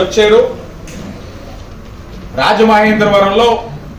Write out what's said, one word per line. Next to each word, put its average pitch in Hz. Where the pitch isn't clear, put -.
వచ్చారు. 214
రాజమహేంద్రవరంలో 214